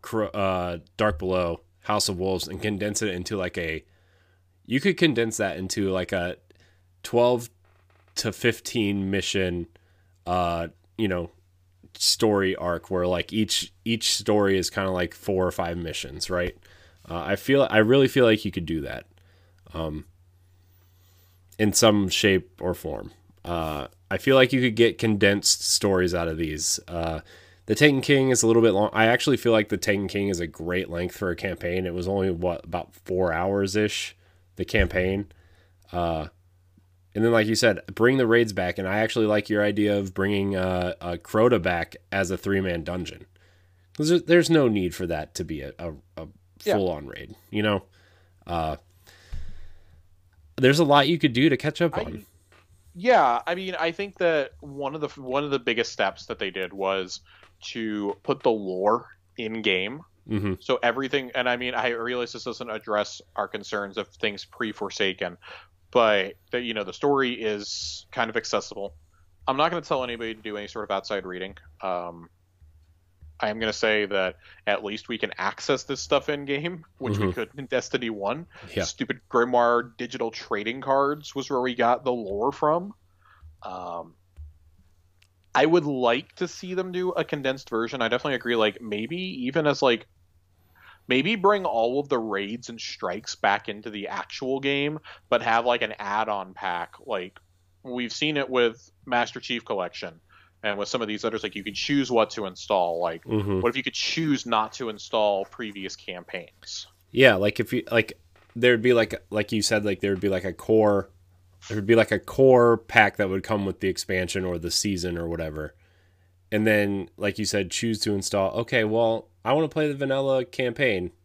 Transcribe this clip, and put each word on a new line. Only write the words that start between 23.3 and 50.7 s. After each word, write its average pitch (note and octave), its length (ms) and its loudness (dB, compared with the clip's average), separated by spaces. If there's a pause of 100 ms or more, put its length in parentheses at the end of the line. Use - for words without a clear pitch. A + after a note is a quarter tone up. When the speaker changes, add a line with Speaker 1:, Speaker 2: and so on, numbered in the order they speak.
Speaker 1:
Uh, D#2+ 420 -6 (240)
I G2 80 -2
feel C3+ 180 4
like C3 160 8
you C3 80 2
could A#2+ 160 2
get A2+ 220 6
condensed G2+ 640 4
stories F#2 520 2
out E2+ 140 -2
of D#2 80 -4
these. D2+ 520 -2
Uh, E2 320 -4 (460)
the G#2+ 80 2
Taken C#3+ 260 6
King C3 300 4
is B2 120 4
a A2+ 40 4
little A2+ 160 8
bit A2+ 100 6
long. G#2 200 2
I A2 140 4
actually B2 300 4
feel A#2 160 2
like A2 160 4
the G#2 80 -2
Taken G2 320 0
King G2+ 200 -2
is F2 120 -2
a F2 60 -4
great F2 440 -4
length F2 260 -6
for F#2 140 -2
a E2+ 60 -4
campaign. F#2 500 -4
It F2 80 -4
was F2+ 140 -4
only, G2 220 0
what, E2+ 340 -4
about E2 300 -8
four F#2 380 -2
hours-ish, G2 840 0 (400)
the F#2 80 -4
campaign. F#2+ 640 0 (640)
Uh, E2 360 -2 (840)
and G#2+ 100 2
then, A#2 80 6
like A2 140 4
you A2+ 80 2
said, G#2 260 4 (140)
bring B2+ 240 4
the B2 80 4
raids A2+ 260 4
back. F2+ 260 -2
And F#2+ 80 -4
I G2 120 0
actually A2 280 2
like G#2 220 2
your G#2 160 2
idea G#2 340 2
of G2 160 -4
bringing, G2 420 0
uh, F#2 440 -2
uh, F2 160 -6
Crota A2+ 440 2
back E2+ 360 -4 (160)
as F#2+ 180 -2
a F#2 80 -2
three-man F#2+ 460 -2
dungeon. F2 420 -8 (680)
'Cause D3+ 140 0
there, F3 100 4
there's E3 300 6
no D3+ 180 8
need F#2+ 260 2
for F#2 120 -4
that D#2+ 280 -4
to F2+ 100 -6
be D#2 180 -8
a, C#2 160 -10
a, E2+ 140 -8 (240)
a D#2+ 120 -14 (360)
Speaker 2:
Yeah. G#3 120 2
Speaker 1:
full-on E2+ 300 -2
raid, - 280 -16 (160)
you G#2 120 -2
know? G#2 220 0 (600)
Uh, D#2+ 300 -4 (1800)
there's C3+ 220 6